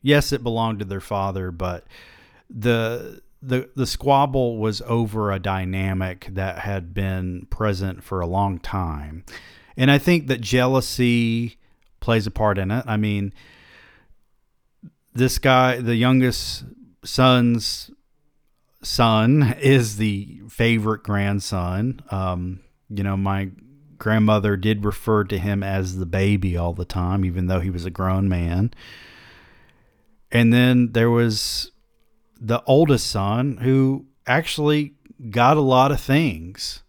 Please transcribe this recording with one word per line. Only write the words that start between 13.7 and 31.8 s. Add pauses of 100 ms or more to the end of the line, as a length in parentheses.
this
guy,
the
youngest (400)
son's (920)
son,
is
the
favorite
grandson. (100)
Um, (280)
you
know,
my (480)
grandmother
did
refer
to
him
as
the
baby
all
the
time,
even
though
he
was
a
grown
man. (1600)
And
then
there
was (680)